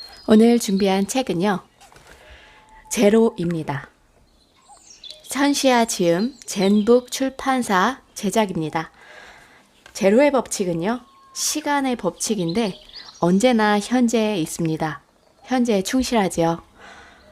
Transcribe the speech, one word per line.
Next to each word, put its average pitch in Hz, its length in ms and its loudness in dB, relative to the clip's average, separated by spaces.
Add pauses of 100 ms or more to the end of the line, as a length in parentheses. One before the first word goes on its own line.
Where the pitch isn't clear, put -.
(260)
오늘 233 320 6
준비한 196 480 0
책은요, 202 540 -2 (1300)
제로입니다. 175 1000 0 (1300)
선시아 269 600 0
지음 185 500 0 (100)
젠북 208 680 2
출판사 262 880 -2 (140)
제작입니다. 180 760 -4 (1040)
제로의 233 400 4
법칙은요, 208 680 -2 (320)
시간의 285 640 -2
법칙인데 180 800 -4 (440)
언제나 208 580 2
현재에 220 600 0
있습니다. 160 640 -6 (420)
현재에 233 380 0
충실하지요. 185 800 -2 (720)